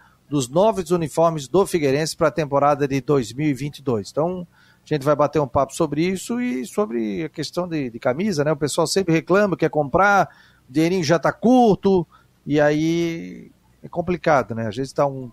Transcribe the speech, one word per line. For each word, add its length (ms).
dos 180
novos 440
uniformes 560
do 180
Figueirense 500
pra 160
temporada 560
de 140
dois 320
mil 140
e 60
vinte 260
e 20
dois. 280
Então 380
a 80
gente 100
vai 120
bater 240
um 80
papo 280
sobre 280
isso 360
e 260
sobre 600
a 40
questão 380
de, 220
de 100
camisa, 440
né? 80
O 60
pessoal 300
sempre 260
reclama, 440
quer 120
comprar, 600
o 40
dinheirinho 320
já 160
tá 120
curto, 760
e 140
aí 920
é 40
complicado, 680
né? 120
Às 80
vezes 180
tá 120
um 280